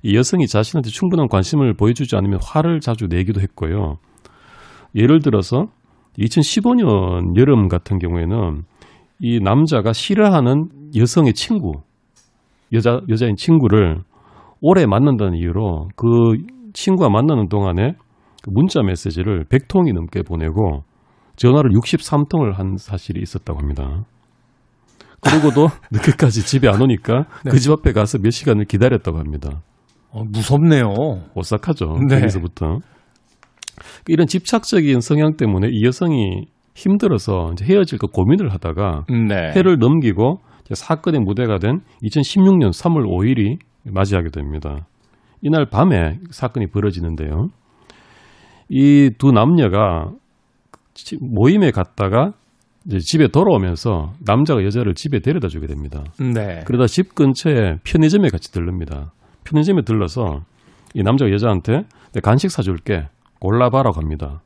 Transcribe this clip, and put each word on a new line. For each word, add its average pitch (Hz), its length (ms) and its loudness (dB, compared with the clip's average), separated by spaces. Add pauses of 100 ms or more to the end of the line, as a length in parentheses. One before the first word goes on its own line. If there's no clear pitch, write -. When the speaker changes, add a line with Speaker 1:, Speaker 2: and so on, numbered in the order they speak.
Speaker 1:
이 104 140 2
여성이 131 300 2
자신한테 110 440 -2
충분한 175 380 -2
관심을 107 460 0
보여주지 117 420 -2
않으면 98 260 0
화를 160 380 -2
자주 113 280 -6
내기도 95 320 -2
했고요. 82 560 -4 (960)
예를 135 260 4
들어서 127 460 0 (500)
이천십오 175 580 0
년 92 640 0
여름 117 320 4
같은 90 300 -2
경우에는 85 640 -4 (580)
이 120 180 -2
남자가 113 540 2
싫어하는 160 760 2 (280)
여성의 117 380 4
친구, 160 380 -4 (1000)
여자, 113 360 2
여자인 113 280 0
친구를 107 600 4 (640)
오래 170 260 4
만난다는 107 480 2
이유로 85 600 -4
그 117 420 2 (360)
친구와 185 380 0
만나는 113 380 2
동안에 101 460 0 (480)
그 107 80 -12
문자 139 320 0
메시지를 92 680 -4
백 135 200 0
통이 175 240 2
넘게 85 300 -4
보내고 80 600 -2 (520)
전화를 127 360 4
육십삼 147 580 0
통을 113 280 -2
한 95 180 -6
사실이 98 440 -8
있었다고 92 380 -8
합니다. 71 460 -6 (1160)
그러고도 147 480 4 (120)
<laughs> - 120 -12
늦게까지 110 540 2
집에 131 220 2
안 101 120 2
오니까 127 460 0 (180)
Speaker 2:
네. 135 60 -4
Speaker 1:
그 135 80 2
집 131 140 -2
앞에 151 200 0
가서 107 260 0
몇 107 120 0
시간을 104 340 0
기다렸다고 95 540 -2
합니다. 73 420 -8 (500)
Speaker 2:
어, 110 140 -10
무섭네요. 127 640 2 (460)
Speaker 1:
오싹하죠. 92 640 -4 (100)
Speaker 2:
네. 135 120 4
Speaker 1:
거기서부터. 87 580 -2 (1300)
이런 160 180 4
집착적인 175 760 0
성향 151 360 0
때문에 104 340 0
이 110 140 0
여성이 123 640 -2 (280)
힘들어서 110 800 0
이제 92 120 -8
헤어질까 165 480 0
고민을 127 400 2
하다가 85 520 -4 (240)
Speaker 2:
네. 87 260 -2
Speaker 1:
해를 180 240 4
넘기고 127 640 2 (240)
이제 - 100 -10
사건의 160 460 -4
무대가 104 380 -2
된 117 220 -2 (220)
이천십육 185 560 2
년 113 140 2
삼월 160 340 0
오일이 104 520 0 (260)
맞이하게 95 460 -2
됩니다. 73 560 -8 (560)
이날 151 240 0
밤에 98 520 0 (120)
사건이 117 380 -6
벌어지는데요. 85 800 -4 (1200)
이 139 500 6
두 135 140 4
남녀가 104 760 2 (840)
지-, - 260 -14
모임에 131 500 2
갔다가 104 640 -2 (540)
이제 101 120 -4
집에 151 300 2
돌아오면서 98 840 0 (120)
남자가 123 400 2
여자를 104 300 -2
집에 127 260 -4
데려다 131 280 -2
주게 76 180 -10
됩니다. 73 380 -10 (140)
Speaker 2:
네. 107 480 -6
Speaker 1:
그러다 123 200 2
집 185 280 -2
근처에 131 680 0
편의점에 160 440 2
같이 - 240 -8
들릅니다. 82 600 -8 (320)
편의점에 151 380 0
들러서 101 580 -4 (540)
이 104 80 -2
남자가 120 300 2
여자한테 110 500 0 (300)
"내가 - 180 -2
간식 143 200 2
사줄게. 90 580 -4 (320)
골라봐라고" 113 600 0
합니다. 76 460 -8